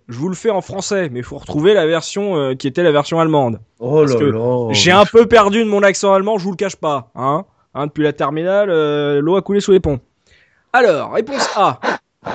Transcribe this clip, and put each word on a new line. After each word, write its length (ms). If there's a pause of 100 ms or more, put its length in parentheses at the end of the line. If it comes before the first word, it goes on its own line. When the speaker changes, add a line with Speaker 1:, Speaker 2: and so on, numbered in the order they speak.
Speaker 1:
je 100
vous 100
le 60
fais 160
en 100
français, 500
mais 120
faut 160
retrouver 360
la 120
version, 500
euh, 180
qui 140
était 140
la 100
version 280
allemande. 400 (180)
Speaker 2:
Oh 220
Speaker 1:
Parce 140
Speaker 2:
là 60
Speaker 1:
que 40
Speaker 2:
là. 480
Speaker 1:
j'ai 200
un 120
peu 220
perdu 340
de 80
mon 140
accent 300
allemand, 260
je 60
vous 80
le 40
cache 200
pas, 380
hein. 300 (300)
Hein, 120
depuis 160
la 100
terminale, 580
euh, 500
l'eau 160
a 60
coulé 180
sous 120
les 80
ponts. 200 (760)
Alors, 380
réponse 440
A. 240 (540)